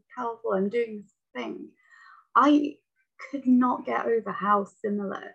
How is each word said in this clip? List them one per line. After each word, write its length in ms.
powerful, 360
I'm 160
doing 340
this 120
thing." 340
I 420
could 160
not 380
get 220
over 260
how 320
similar 560